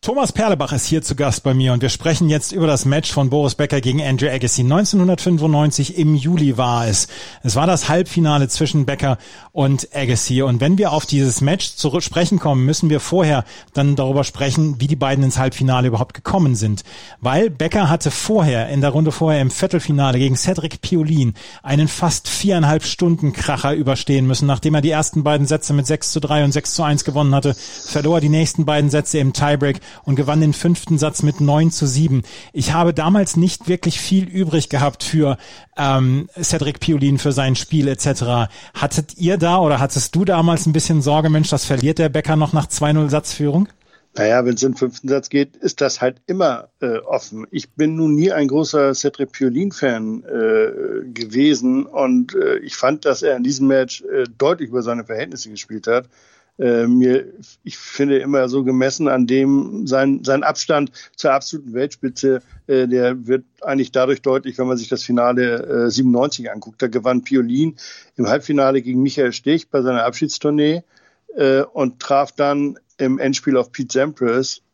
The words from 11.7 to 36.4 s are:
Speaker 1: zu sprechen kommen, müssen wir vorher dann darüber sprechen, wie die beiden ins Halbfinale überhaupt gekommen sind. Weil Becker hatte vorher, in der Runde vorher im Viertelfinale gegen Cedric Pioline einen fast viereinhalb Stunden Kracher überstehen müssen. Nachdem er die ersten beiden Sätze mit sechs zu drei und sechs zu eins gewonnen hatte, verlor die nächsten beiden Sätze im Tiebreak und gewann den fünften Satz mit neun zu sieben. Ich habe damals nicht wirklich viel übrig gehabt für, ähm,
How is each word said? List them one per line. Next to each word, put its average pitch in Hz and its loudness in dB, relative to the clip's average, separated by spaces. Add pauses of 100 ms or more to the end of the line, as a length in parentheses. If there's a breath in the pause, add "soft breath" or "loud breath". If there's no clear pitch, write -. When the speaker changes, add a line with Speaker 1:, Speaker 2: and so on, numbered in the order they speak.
Speaker 1:
zu 156 0
sprechen 175 0
kommen, 135 2
müssen 156 2
wir 151 2
vorher 151 0 (280 loud breath)
dann 143 2
darüber 135 0
sprechen, 139 -2
wie 139 0
die 151 0
beiden 139 0
ins 131 0
Halbfinale 127 0
überhaupt 113 -2
gekommen 151 0
sind. 104 -2 (380 loud breath)
Weil 160 2
Becker 160 0
hatte 156 0
vorher, 147 0
in 139 0
der 143 2
Runde 156 2
vorher 156 0
im 131 0
Viertelfinale 143 0
gegen 131 2
Cedric 175 -4
Pioline 151 0 (300 loud breath)
einen 143 2
fast - -2
viereinhalb 160 2
Stunden 170 0
Kracher 139 -2
überstehen 135 0
müssen. 135 0
Nachdem 151 0
er 147 2
die 156 2
ersten 151 0
beiden 143 2
Sätze 151 -2
mit 143 2
sechs 151 -2
zu 156 -2
drei 151 0
und 143 2
sechs 143 -4
zu 170 -2
eins 147 0
gewonnen 143 2
hatte, 139 2
verlor - -2
die 147 2
nächsten 156 2
beiden 147 2
Sätze 147 0
im 135 2
Tiebreak 143 0 (260 loud breath)
und 139 2
gewann 147 2
den 151 4
fünften 170 0
Satz 151 -2
mit 147 0
neun 147 4
zu 156 -2
sieben. 135 2 (280 loud breath)
Ich 147 -2
habe 170 2
damals 175 2
nicht 175 0
wirklich 175 -2
viel 190 0
übrig 170 -2
gehabt 143 -2
für, 147 0 (400 loud breath)
ähm, 135 0 (120)